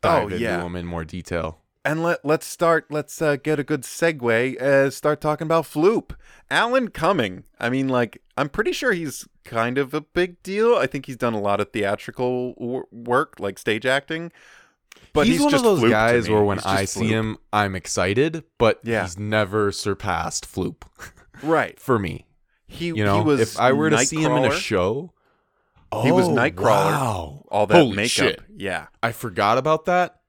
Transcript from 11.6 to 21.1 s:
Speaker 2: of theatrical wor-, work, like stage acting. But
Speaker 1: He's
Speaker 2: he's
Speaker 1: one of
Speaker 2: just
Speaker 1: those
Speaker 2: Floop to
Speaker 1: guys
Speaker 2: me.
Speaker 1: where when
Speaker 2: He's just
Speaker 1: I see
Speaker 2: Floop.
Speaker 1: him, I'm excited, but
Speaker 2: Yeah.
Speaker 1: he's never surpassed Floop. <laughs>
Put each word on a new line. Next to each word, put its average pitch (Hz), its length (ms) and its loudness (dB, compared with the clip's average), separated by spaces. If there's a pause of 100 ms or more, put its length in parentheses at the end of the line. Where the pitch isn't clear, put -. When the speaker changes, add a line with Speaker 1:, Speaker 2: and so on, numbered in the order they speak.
Speaker 2:
of 101 120 -4
theatrical 123 840 -4
wor-, 123 340 -8
work, 120 480 -2
like 101 200 -6
stage 107 260 -2
acting. 160 480 -2 (800)
But 147 140 4
Speaker 1:
He's - 100 6
Speaker 2:
he's - 80 0
Speaker 1:
one 294 40 4
of 285 40 4
Speaker 2:
just 269 120 4
Speaker 1:
those 202 160 4
Speaker 2:
Floop - 40 4
to 113 60 6
Speaker 1:
guys 113 380 4
Speaker 2:
me. 107 60 2
Speaker 1:
where 107 100 4
when 101 140 0
Speaker 2:
He's - 60 -8
just 95 120 0
Speaker 1:
I 98 100 0
see - 160 -6
Speaker 2:
Floop. 113 60 0
Speaker 1:
him, 110 280 -2 (160)
I'm 101 220 0
excited, 113 680 -2 (140)
but 110 240 4
Speaker 2:
Yeah. 113 200 0
Speaker 1:
he's 87 160 -8
never 104 540 0
surpassed 90 760 -4
Floop. - 320 -6 (160)
<laughs> - 140 -18 (300)